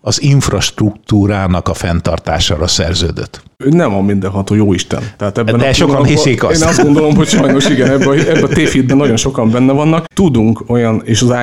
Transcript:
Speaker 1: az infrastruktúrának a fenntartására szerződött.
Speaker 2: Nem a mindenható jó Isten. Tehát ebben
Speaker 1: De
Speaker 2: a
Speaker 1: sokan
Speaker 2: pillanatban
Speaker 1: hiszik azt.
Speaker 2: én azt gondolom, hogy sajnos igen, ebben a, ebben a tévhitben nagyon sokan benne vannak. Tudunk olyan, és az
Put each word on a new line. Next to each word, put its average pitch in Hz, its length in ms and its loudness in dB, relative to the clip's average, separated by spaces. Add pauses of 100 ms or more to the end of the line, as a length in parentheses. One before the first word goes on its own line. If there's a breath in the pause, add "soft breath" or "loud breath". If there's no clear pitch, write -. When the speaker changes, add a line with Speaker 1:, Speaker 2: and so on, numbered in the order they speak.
Speaker 1:
az 113 200 -4
infrastruktúrának 101 1500 0
a 92 60 -4
fenntartására 85 920 -2
szerződött. - 760 -4 (260)
Speaker 2:
Nem 156 240 2
a 98 80 -2
mindenható 98 540 -2
jó 104 180 2
Isten. - 280 -4 (160)
Tehát 101 200 -4
ebben 117 200 0
Speaker 1:
De 123 100 2
Speaker 2:
a 131 60 0
Speaker 1:
sokan 143 220 2
Speaker 2:
pillanatban 147 280 2
Speaker 1:
hiszik 131 200 0
azt. 160 180 0
Speaker 2:
én 165 60 0
azt - 160 2
gondolom, 151 320 2
hogy 160 120 2
sajnos 135 420 2
igen, 127 220 2
ebben 135 160 2
a, 139 60 2
ebben 151 300 0
a 147 40 0
tévhitben 135 500 0
nagyon 135 200 2
sokan 127 340 -2
benne 127 200 2
vannak. 156 340 0
Tudunk 113 600 0
olyan, 117 380 0
és 113 160 0
az 120 80 2 (140)